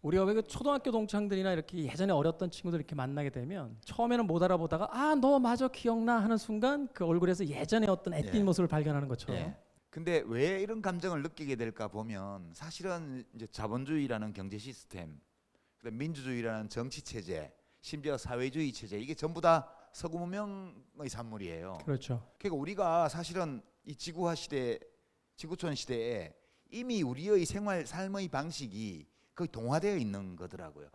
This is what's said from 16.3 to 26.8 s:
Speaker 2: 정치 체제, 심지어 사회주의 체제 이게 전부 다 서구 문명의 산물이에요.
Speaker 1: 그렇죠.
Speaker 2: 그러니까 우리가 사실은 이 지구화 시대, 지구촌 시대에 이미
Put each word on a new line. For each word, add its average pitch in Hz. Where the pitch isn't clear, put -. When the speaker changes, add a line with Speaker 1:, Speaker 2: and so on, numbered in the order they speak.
Speaker 2:
정치 120
체제, 85
심지어 147
사회주의 127
체제 104
이게 139
전부 160
다 165
서구 170
문명의 180
산물이에요. 95
Speaker 1:
그렇죠. 127
Speaker 2:
그러니까 170
우리가 170
사실은 160
이 147
지구화 170
시대, 127
지구촌 160
시대에 117
이미 233